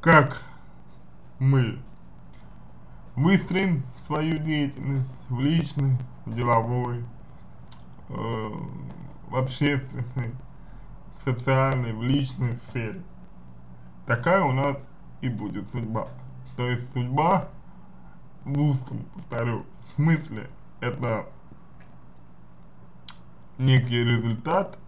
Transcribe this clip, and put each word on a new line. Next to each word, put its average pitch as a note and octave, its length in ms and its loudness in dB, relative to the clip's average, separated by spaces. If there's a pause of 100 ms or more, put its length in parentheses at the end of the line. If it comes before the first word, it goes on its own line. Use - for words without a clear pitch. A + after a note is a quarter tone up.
Как D#3 420 8 (960)
мы C3 400 6 (1400)
выстроим F3 680 6 (220)
свою D#3 320 2
деятельность C#3 720 2 (220)
в B2 100 0
личной, C#3 560 4 (300)
в A2+ 80 -6
деловой, A#2+ 680 2 (1040)
э, A2 420 -4 (800)
в - 80 -2
общественной, B2+ 960 0 (840)
в - 60 -14
социальной, C3 680 4
в A2 100 -4
личной B2+ 540 2 (120)
сфере, A#2+ 340 -4 (1040)
такая E3 360 4
у C3+ 100 4
нас C#3 240 2 (440)
и C3 80 0
будет G#2 420 -4
судьба. A2+ 380 -4 (480)
То B2 120 0
есть A#2+ 240 -2
судьба C3+ 560 4 (960)
в C#3 160 0
узком, C3 440 2 (100)
повторю, A#2 500 -2 (320)
смысле C#3+ 540 2 (300)
это A#2 460 0 (2250)
некий B2 460 6
результат A#2+ 840 2